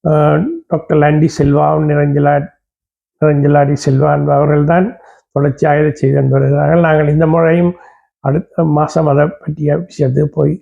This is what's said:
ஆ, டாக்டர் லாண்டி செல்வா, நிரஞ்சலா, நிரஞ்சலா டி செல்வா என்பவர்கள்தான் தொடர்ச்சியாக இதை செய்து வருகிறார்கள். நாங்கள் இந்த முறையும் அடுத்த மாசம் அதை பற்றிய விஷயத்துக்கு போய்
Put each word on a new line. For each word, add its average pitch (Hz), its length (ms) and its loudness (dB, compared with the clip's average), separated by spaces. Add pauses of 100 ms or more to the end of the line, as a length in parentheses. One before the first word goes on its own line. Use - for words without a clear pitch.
ஆ, 156 80 0 (540)
டாக்டர் 156 320 -2
லாண்டி 151 320 2
செல்வா, 143 360 0 (180)
நிரஞ்சலா, 147 500 0 (880)
நிரஞ்சலா 147 420 2
டி 143 120 -2
செல்வா 139 360 0
என்பவர்கள்தான் 147 760 0 (440)
தொடர்ச்சியாக 147 500 0
இதை 151 100 0
செய்து 139 360 -2
வருகிறார்கள். 143 600 0
நாங்கள் 151 240 2
இந்த 160 140 2
முறையும் 165 460 2 (520)
அடுத்த 156 400 -4 (100)
மாசம் 151 380 -2
அதை 147 160 2
பற்றிய 151 480 -6
விஷயத்துக்கு 147 580 -2
போய் 76 280 0